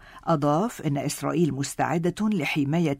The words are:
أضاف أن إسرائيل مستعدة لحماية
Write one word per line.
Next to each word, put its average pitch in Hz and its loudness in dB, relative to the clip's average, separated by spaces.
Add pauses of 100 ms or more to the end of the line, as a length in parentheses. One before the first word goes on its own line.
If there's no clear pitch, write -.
(240)
أضاف 156 0
أن 143 0
إسرائيل 143 0
مستعدة 165 -2
لحماية 151 0